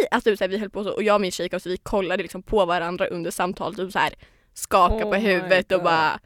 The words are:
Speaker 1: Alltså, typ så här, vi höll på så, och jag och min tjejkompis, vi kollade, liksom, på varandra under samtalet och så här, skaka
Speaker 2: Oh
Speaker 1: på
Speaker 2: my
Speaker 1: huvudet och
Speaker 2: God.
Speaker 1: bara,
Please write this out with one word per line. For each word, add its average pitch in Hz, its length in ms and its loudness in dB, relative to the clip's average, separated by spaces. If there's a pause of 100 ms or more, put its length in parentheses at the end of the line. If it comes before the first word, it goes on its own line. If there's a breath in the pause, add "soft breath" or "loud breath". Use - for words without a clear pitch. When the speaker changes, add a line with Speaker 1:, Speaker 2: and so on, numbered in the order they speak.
(100)
Speaker 1:
Alltså, 233 200 2
typ 202 80 2
så 196 60 -2
här, 190 40 2
vi 190 100 -4
höll 208 120 -8
på 202 140 -6
så, 190 60 -4
och - 120 -4
jag 208 120 4
och 208 60 4
min 185 120 -2
tjejkompis, 175 340 -6
vi 180 100 -4
kollade, 190 460 -2
liksom, 185 200 -12
på 208 240 2
varandra 175 400 -2
under 170 240 -6
samtalet 180 480 -4
och 185 140 -6
så 190 60 -2
här, 151 140 2 (420 soft breath)
skaka 190 400 4
Speaker 2:
Oh 220 80 -2
Speaker 1:
på 214 80 -2
Speaker 2:
my 254 80 2
Speaker 1:
huvudet 185 540 2
och 190 60 4
Speaker 2:
God. 175 60 -2
Speaker 1:
bara, 160 420 2